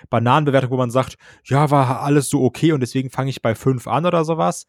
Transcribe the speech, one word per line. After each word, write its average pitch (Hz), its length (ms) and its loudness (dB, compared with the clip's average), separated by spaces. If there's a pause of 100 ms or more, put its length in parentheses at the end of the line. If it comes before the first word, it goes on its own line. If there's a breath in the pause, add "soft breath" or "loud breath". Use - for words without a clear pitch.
Bananenbewertung, 127 640 2
wo 131 60 -2
man 123 140 -2
sagt, 127 260 -2 (260 soft breath)
„Ja, 143 260 0
war 131 340 2
alles 143 260 2
so 143 120 0
okay 131 300 0
und 151 80 0
deswegen 131 300 -4
fange 135 200 -4
ich 127 120 -10
bei 113 120 0
fünf 131 320 -2
an“ 139 200 -2
oder 175 180 0
sowas. 165 460 -2